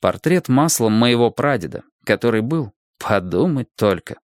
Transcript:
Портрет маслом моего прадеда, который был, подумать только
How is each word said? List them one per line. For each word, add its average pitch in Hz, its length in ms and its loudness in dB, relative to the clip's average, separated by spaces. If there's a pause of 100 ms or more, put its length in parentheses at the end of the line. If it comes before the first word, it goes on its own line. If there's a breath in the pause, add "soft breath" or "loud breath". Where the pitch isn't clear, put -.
Портрет 156 480 0
маслом 131 440 2
моего 120 400 2
прадеда, 110 500 -4 (240)
который 113 340 2
был, 127 300 -4 (300)
подумать 104 680 0 (100)
только 98 500 -2